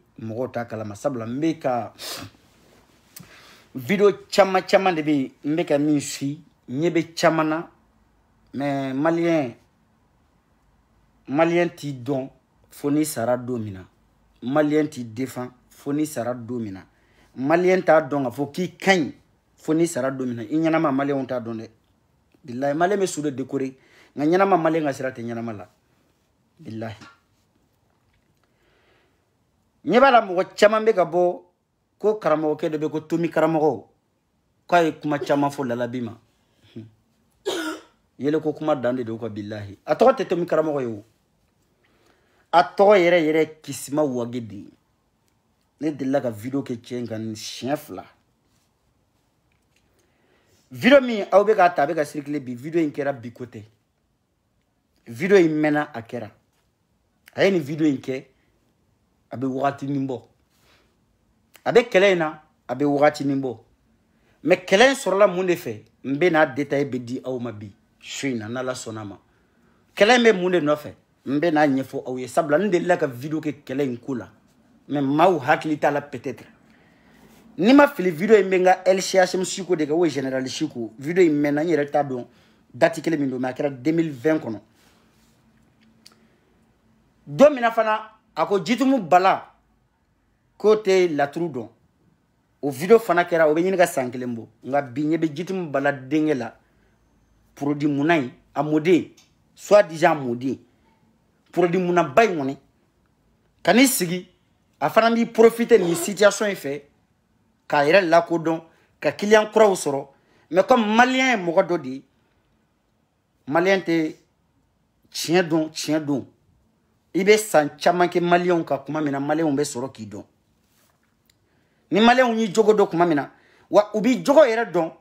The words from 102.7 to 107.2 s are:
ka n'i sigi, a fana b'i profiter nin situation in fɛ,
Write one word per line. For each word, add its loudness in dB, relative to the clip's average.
ka 2
n'i 6
sigi, -2
a -2
fana 2
b'i 0
profiter 4
nin 0
situation 0
in -4
fɛ, -10